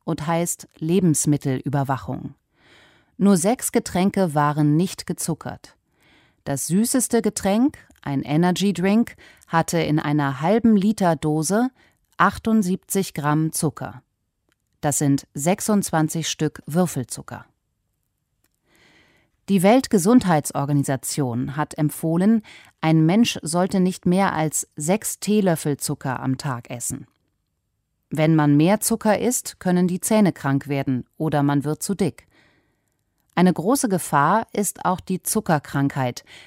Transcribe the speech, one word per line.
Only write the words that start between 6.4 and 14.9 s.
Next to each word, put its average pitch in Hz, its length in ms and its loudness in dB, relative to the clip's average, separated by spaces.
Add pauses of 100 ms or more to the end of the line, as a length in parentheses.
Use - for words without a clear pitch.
Das 139 200 -4
süßeste 226 560 0
Getränk, 214 560 0 (240)
ein 139 220 -4
Energydrink, 180 920 0 (300)
hatte 170 300 0
in 156 220 2
einer 143 420 -2
halben 220 340 4
Liter 196 400 2
Dose 160 540 0 (480)
achtundsiebzig 196 960 0
Gramm 156 380 0
Zucker. - 500 -6 (800)
Das 147 160 -2